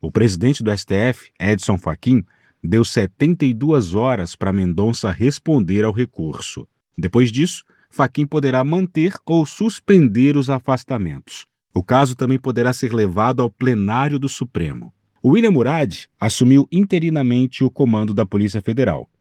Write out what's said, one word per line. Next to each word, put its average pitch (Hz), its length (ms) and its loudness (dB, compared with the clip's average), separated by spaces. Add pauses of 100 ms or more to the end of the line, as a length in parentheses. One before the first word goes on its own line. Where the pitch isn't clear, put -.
O 82 100 -8
presidente 107 500 2
do 110 80 -2
S 101 160 -4
T - 80 -4
F, 117 460 -2
Edson 110 380 -2
Fachin, 98 480 0 (360)
deu 110 220 2
setenta 139 600 0
e 127 80 0
duas 113 420 0
horas 110 400 -2
para 95 160 -4
Mendonça 98 580 -2
responder 107 760 0
ao 110 80 -2
recurso. 92 720 -8 (300)
Depois 117 340 2
disso, 143 320 -4 (260)
Fachin 147 380 -2
poderá 139 340 0
manter 170 520 -2 (120)
ou 165 200 2
suspender 147 880 2
os 135 140 0
afastamentos. 123 960 -4 (280)
O 92 80 0
caso 127 320 2
também 131 240 -2
poderá 120 360 0
ser 117 200 -4
levado 110 480 0
ao 120 80 0
plenário 127 680 -2
do 135 80 -4
Supremo. 78 680 -8 (300)
O 123 60 4
William 220 220 4
Murad 135 560 0 (120)
assumiu 127 500 4
interinamente 156 960 0
o 127 80 2
comando 110 420 0
da 107 120 0
Polícia 104 360 -2
Federal. 113 480 -2 (120)